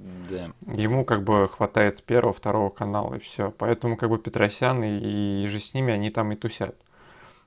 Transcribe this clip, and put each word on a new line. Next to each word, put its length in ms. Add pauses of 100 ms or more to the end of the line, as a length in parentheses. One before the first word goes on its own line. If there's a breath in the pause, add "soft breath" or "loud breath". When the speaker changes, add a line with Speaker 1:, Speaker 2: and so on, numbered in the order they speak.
(280)
Speaker 1:
Да. 220 (260)
Speaker 2:
Ему 300
как 180
бы 240
хватает 560
Первого, 300
Второго 360
канала 440
и 40
все. 400
Поэтому 380
как 140
бы 80
Петросян 680
и, 600
и 40
же 100
с 160
ними, 200
они 160
там 220
и 40
тусят. 400 (720 soft breath)